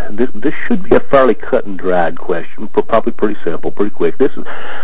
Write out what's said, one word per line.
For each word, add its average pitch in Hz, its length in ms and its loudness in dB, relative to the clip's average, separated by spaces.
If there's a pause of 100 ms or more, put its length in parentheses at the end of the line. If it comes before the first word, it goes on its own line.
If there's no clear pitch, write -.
(100)
This, 117 240 2
this 117 200 0
should 202 280 0
be - 120 2
a 123 60 4
fairly 131 340 2
cut - 300 -4
and 98 140 -4
dried 90 400 -2
question, - 500 -2
pr-, - 140 0
probably 113 300 0
pretty 107 240 0
simple, 80 340 0
pretty 104 240 0
quick. 85 240 2
This - 180 2
is, - 100 0 (380)